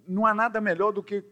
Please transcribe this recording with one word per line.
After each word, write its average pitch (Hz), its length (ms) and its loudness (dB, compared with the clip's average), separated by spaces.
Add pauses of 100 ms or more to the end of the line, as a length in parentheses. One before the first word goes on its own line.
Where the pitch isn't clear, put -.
não 196 180 0
há 214 80 4
nada 220 260 0
melhor 202 320 2
do 196 120 -6
que 202 180 -6 (100)